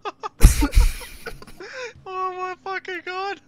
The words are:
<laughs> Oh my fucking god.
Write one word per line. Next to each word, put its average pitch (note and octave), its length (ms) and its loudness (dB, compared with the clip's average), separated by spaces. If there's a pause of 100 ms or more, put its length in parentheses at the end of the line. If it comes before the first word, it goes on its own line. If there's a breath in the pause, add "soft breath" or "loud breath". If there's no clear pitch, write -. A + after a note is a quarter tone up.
<laughs> - 2000 0
Oh F#4 280 -6
my F#4 300 -8
fucking F#4 420 -8
god. F#4+ 420 -8